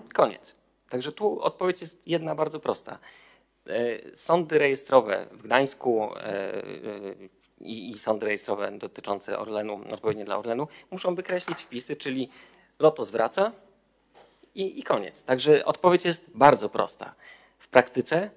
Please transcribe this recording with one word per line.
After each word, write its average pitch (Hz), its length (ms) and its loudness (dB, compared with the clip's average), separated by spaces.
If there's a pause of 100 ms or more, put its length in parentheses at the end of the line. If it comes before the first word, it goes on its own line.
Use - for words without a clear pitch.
(140)
Koniec. - 420 0 (340)
Także 127 220 -6
tu - 300 -2
odpowiedź 180 400 -2
jest - 260 -16
jedna, 160 280 -2
bardzo 156 240 -4
prosta. - 400 -6 (680)
E, 117 480 -4
sądy 160 440 2
rejestrowe 131 720 2
w - 100 -20
Gdańsku, 120 760 2
e, - 20 -12
e, 101 460 -6 (1000)
i, 110 280 -12
i 104 100 -12
sądy 110 260 0
rejestrowe 101 460 -2
dotyczące 101 680 -8
Orlenu, 107 420 -6 (100)
odpowiednie 107 340 -4
dla 101 120 -4
Orlenu, 117 300 -4 (240)
muszą 180 240 -4
wykreślić 180 460 -6
wpisy, 123 340 -10
czyli 131 340 -6 (500)
Lotos 151 320 4
wraca 123 400 0 (1040)
i, 190 240 -6
i - 40 -10
koniec. - 400 -4
Także 131 420 4
odpowiedź 180 400 4
jest 170 300 -4
bardzo 113 340 8
prosta. - 460 -6 (440)
W - 80 -20
praktyce 156 680 4